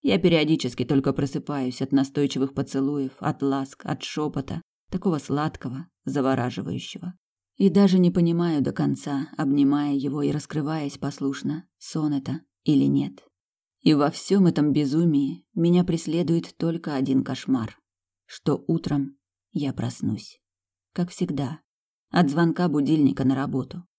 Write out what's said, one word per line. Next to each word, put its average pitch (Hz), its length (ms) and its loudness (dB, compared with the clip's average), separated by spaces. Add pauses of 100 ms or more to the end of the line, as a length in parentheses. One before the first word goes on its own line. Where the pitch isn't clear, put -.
Я 208 160 2
периодически 156 640 2
только 135 300 2
просыпаюсь 139 680 -4
от 135 100 -4
настойчивых 135 600 0
поцелуев, 135 680 -4
от - 240 -4
ласк, 139 420 -4
от 147 160 -6
шёпота, 160 600 -6 (280)
такого 175 300 -2
сладкого, 143 680 -6 (180)
завораживающего. 135 1080 -4 (440)
И 196 120 4
даже 185 300 6
не 175 100 6
понимаю 170 520 2
до 135 100 0
конца, 143 560 -2 (100)
обнимая 143 560 2
его 139 300 -2
и 143 80 0
раскрываясь 147 680 -4
послушно, 139 680 -6 (100)
сон 156 360 -2
это 135 280 -4 (220)
или 139 220 4
нет. 139 380 0 (580)
И 156 120 6
во 147 160 4
всём 190 380 2
этом 151 240 4
безумии 143 840 2
меня 175 300 4
преследует 165 760 -2
только 165 380 -4
один 131 280 2
кошмар, 127 540 -4 (480)
что - 420 -4
утром 147 500 -2 (340)
я 143 220 -4
проснусь. - 680 -6 (520)
Как 180 160 -4
всегда, 156 500 -6 (520)
от 170 180 4
звонка 170 380 2
будильника 143 560 2
на 131 120 2
работу. 135 520 -6 (120)